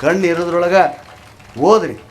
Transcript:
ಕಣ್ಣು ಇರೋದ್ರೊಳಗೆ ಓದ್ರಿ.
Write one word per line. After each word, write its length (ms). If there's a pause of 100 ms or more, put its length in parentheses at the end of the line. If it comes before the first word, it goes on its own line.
ಕಣ್ಣು 260
ಇರೋದ್ರೊಳಗೆ 840 (480)
ಓದ್ರಿ. 320 (180)